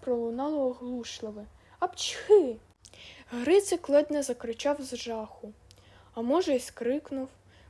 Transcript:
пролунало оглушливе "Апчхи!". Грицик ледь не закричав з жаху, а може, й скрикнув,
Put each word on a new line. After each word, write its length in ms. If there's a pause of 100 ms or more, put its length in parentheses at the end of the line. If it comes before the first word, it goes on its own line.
пролунало 640
оглушливе 800 (340)
"Апчхи!". 800 (720)
Грицик 580
ледь 220
не 120
закричав 580
з 160
жаху, 560 (640)
а 60
може, 340
й 60
скрикнув, 680 (420)